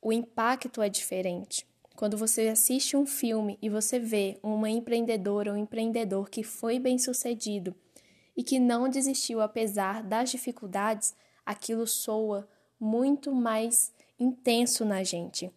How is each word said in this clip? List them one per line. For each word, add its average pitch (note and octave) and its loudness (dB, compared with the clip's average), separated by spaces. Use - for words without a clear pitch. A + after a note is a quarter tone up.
O A3 0
impacto A#3 0
é G3+ 2
diferente. F#3 -4
Quando G#3+ 0
você A3 2
assiste B3+ 2
um C#4 4
filme A3 -2
e G#3+ -2
você A3 0
vê G#3 0
uma G#3+ 0
empreendedora A3 0
ou G#3 -2
empreendedor G#3+ -2
que A3 -6
foi A#3 -2
bem-sucedido A#3+ -2
e - -2
que C4 2
não A#3+ 4
desistiu C4 0
apesar G#3+ 0
das A3 0
dificuldades, G#3+ -2
aquilo A3+ -4
soa G#3+ -2
muito C4+ 2
mais A#3 2
intenso A#3+ 2
na G3 0
gente. F3+ -6